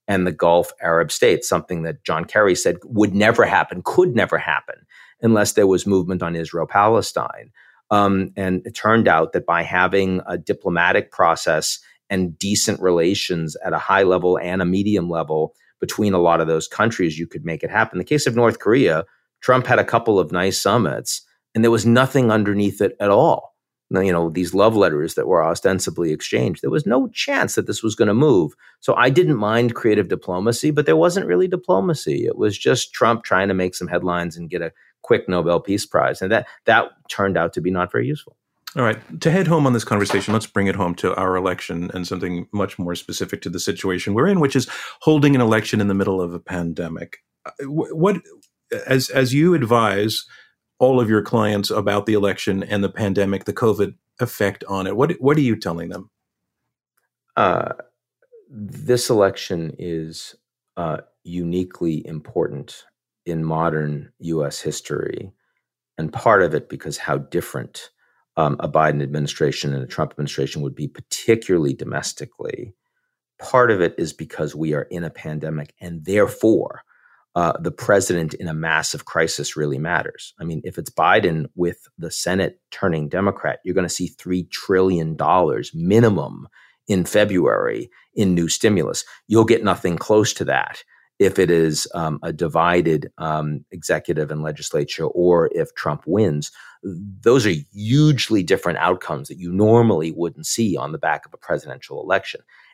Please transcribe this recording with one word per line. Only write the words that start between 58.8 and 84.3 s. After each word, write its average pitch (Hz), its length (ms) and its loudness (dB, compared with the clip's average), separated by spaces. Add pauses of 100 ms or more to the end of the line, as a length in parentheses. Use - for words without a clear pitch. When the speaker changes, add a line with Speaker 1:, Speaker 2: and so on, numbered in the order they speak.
Speaker 1:
election 95 720 0
is, 82 560 -8 (400)
uh, 80 220 -4 (260)
uniquely 87 840 -4
important 76 800 -6 (420)
in 82 200 -4
modern 78 760 -2
U 82 260 -4
S 73 140 -8
history, - 720 -8 (640)
and 80 140 -6
part 104 320 4
of 80 100 0
it 76 140 -4
because 78 300 -10
how 71 200 -4
different, - 720 -8 (480)
um, 76 220 0
a - 80 -6
Biden 76 340 2
administration 71 720 -2
and 67 80 -6
a 64 60 -10
Trump 76 240 -6
administration 73 500 -6
would 69 140 -6
be, 76 120 -8
particularly 87 840 -2
domestically. - 1040 -10 (640)
Part 123 320 4
of 98 100 2
it 85 160 0
is 82 160 -4
because 76 420 -8
we 76 180 -2
are 73 100 -2
in 87 200 -8
a 82 60 -8
pandemic, 78 680 -10
and 82 240 -14
therefore, 101 800 0 (500)
uh, 85 260 0
the 82 120 -4
president 87 640 2
in - 120 -10
a 82 60 -6
massive 80 500 -2
crisis 80 540 -4
really 73 220 -2
matters. - 600 -4
I 82 60 -10
mean, 80 180 -8
if 90 140 -10
it's 80 120 -10
Biden 85 640 2
with 87 300 -4 (120)
the 82 140 -10
Senate - 500 -4 (100)
turning 80 380 -4
Democrat, 92 560 -2
you're 90 100 -4
gonna 90 140 0
see 90 180 -6
three 90 360 -6